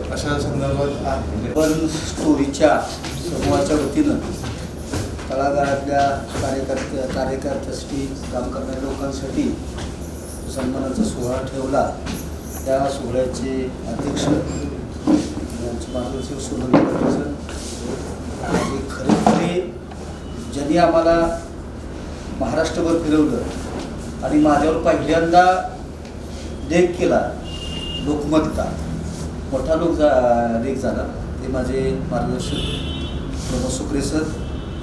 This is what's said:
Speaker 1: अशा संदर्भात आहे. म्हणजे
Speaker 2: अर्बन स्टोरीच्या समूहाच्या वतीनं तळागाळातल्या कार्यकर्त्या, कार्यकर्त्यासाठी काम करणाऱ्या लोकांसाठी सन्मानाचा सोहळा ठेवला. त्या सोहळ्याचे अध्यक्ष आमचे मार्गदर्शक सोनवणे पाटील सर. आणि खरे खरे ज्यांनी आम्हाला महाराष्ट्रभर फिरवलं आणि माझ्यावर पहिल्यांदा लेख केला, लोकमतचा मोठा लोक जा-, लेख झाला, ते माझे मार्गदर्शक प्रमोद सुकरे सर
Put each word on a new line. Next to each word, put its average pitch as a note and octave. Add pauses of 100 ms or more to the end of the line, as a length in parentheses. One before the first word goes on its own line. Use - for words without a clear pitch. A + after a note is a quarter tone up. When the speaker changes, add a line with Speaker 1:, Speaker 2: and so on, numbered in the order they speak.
(140)
Speaker 1:
अशा D3
संदर्भात C#3+
आहे. A2+
म्हणजे G#2+
Speaker 2:
अर्बन D#3
स्टोरीच्या D3+ (480)
समूहाच्या D#3
वतीनं D3 (1120)
तळागाळातल्या C#3 (160)
कार्यकर्त्या, C3+
कार्यकर्त्यासाठी C3+ (160)
काम B2
करणाऱ्या C3
लोकांसाठी C3+ (1000)
सन्मानाचा B2+
सोहळा B2
ठेवला. C3 (760)
त्या C3+
सोहळ्याचे B2+ (160)
अध्यक्ष C#3+
आमचे -
मार्गदर्शक B2+
सोनवणे B2
पाटील -
सर. - (1120)
आणि - (120)
खरे -
खरे F3 (800)
ज्यांनी E3
आम्हाला E3+ (1000)
महाराष्ट्रभर -
फिरवलं D3+ (880)
आणि D3
माझ्यावर D3+
पहिल्यांदा E3+ (920)
लेख F3
केला, D3 (760)
लोकमतचा D3+ (840)
मोठा E3+
लोक D#3+
जा-, A#2+
लेख C3+
झाला, - (200)
ते -
माझे C3 (120)
मार्गदर्शक - (600)
प्रमोद B2
सुकरे C#3+
सर D3+ (600)